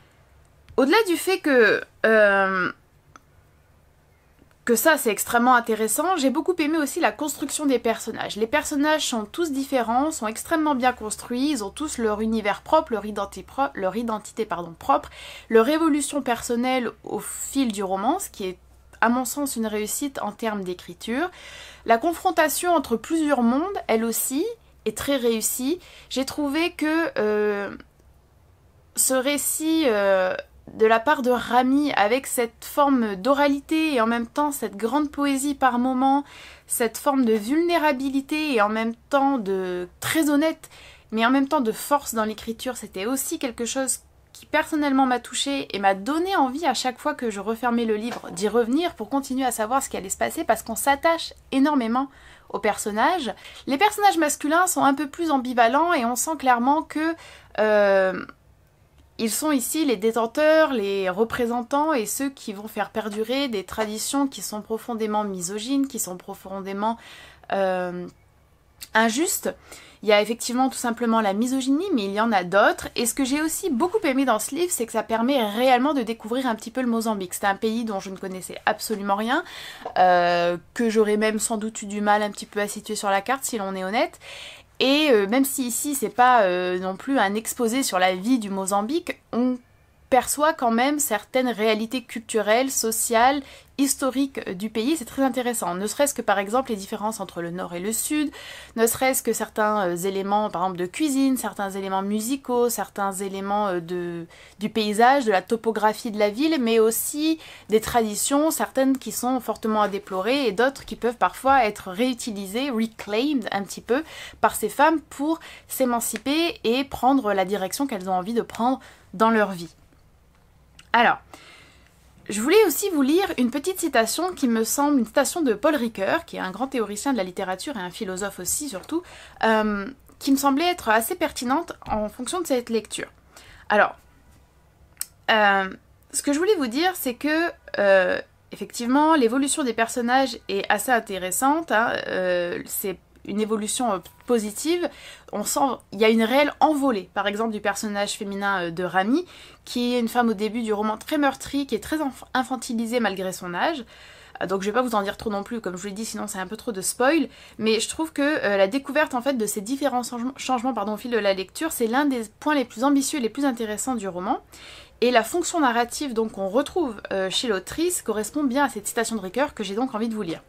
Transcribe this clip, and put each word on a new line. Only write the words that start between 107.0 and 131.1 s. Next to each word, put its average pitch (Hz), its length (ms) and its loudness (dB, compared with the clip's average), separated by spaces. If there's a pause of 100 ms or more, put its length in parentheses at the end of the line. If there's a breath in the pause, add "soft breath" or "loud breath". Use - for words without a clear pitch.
des 214 140 4
traditions, 240 680 0
certaines 269 460 0
qui 220 160 -8
sont 254 280 -2
fortement 220 420 0
à 208 60 2
déplorer 196 580 -2
et 208 60 0
d'autres 254 340 0
qui - 100 -10
peuvent 233 220 -2
parfois 262 480 4
être 208 240 -6
réutilisées, 226 800 -4
reclaimed 226 800 -2
un 202 100 -2
petit - 200 -12
peu 262 200 0 (380 loud breath)
par - 160 2
ces - 140 -4
femmes 311 300 4 (100)
pour 320 280 -2 (300 loud breath)
s'émanciper 262 960 -2
et 240 180 2
prendre 254 520 2
la 196 100 2
direction 190 420 -4
qu'elles 196 220 -6
ont 190 60 0
envie 185 200 -2
de 226 80 0
prendre 254 380 -2 (320 loud breath)
dans 220 180 4
leur 214 200 4
vie. 170 240 -12 (1200)
Alors, 226 240 4 (1120 loud breath)
je 208 100 -4
voulais 330 260 8
aussi 370 240 0
vous 302 120 2
lire 320 240 4 (100)
une 247 140 2
petite 330 280 -4
citation 302 540 0
qui 277 160 0
me 226 160 2
semble, 285 340 2
une 233 60 2
citation 294 380 0
de 254 100 2
Paul 302 240 2
Ricoeur, 226 480 -2
qui - 120 -14
est 185 40 -6
un 185 100 -6
grand 196 160 -6
théoricien 226 460 -4
de 247 60 0
la 190 60 0
littérature 185 520 -6
et 202 40 -8
un 180 100 -8
philosophe 190 480 -6
aussi 220 320 -4
surtout, 302 320 -6 (420 loud breath)
euh, 214 420 2 (320)
qui - 140 2
me 269 60 4
semblait 277 260 2
être 349 240 0
assez 226 260 4